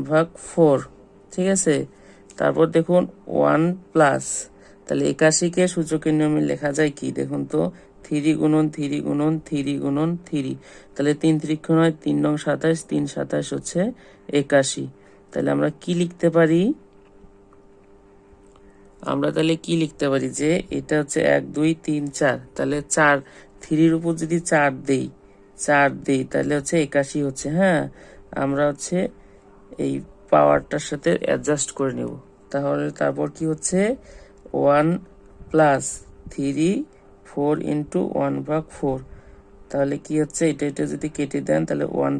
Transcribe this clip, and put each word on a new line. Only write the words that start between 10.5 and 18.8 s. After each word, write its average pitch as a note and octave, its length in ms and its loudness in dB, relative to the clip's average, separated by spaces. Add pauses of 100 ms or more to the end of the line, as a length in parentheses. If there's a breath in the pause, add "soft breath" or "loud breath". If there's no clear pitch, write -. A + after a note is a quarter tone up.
তাহলে C#3+ 200 0 (100)
তিন D#3+ 180 4
তিরিক D#3 260 -4 (120)
নয়, E3 140 4 (100)
তিন D3 220 0
নং D3+ 100 2 (100)
সাতাশ, D3+ 320 0 (140)
তিন D3 120 0 (120)
সাতাশ D3 400 -4
হচ্ছে C#3 260 -4 (600 loud breath)
একাশি। C#3 440 2 (460 loud breath)
তাহলে C#3 240 -2
আমরা C#3+ 140 2 (140)
কি F3+ 180 -4
লিখতে E3+ 360 0
পারি? E3 260 4 (2500 soft breath)